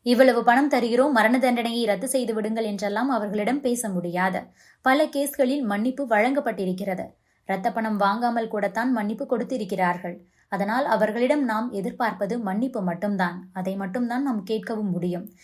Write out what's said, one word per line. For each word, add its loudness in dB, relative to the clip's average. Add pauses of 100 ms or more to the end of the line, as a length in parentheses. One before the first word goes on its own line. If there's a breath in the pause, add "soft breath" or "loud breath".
"இவ்வளவு 6
பணம் 4
தருகிறோம், 2
மரண 4
தண்டனையை 0
ரத்து 0
செய்து -2
விடுங்கள்" -2
என்றெல்லாம் -2
அவர்களிடம் -2
பேச -2
முடியாது. -2 (400 soft breath)
பல 4
கேஸ்களில் 0
மன்னிப்பு -2
வழங்கப்பட்டிருக்கிறது. 0 (400)
இரத்த -2
பணம் -2
வாங்காமல் 2
கூடத்தான் 0
மன்னிப்பு -2
கொடுத்திருக்கிறார்கள். -2 (300 soft breath)
அதனால் 0
அவர்களிடம் 2
நாம் -2
எதிர்பார்ப்பது -2
மன்னிப்பு -2
மட்டும்தான். -2
அதை -4
மட்டும்தான் -2
நாம் -2
கேட்கவும் -2
முடியும். -2 (180 loud breath)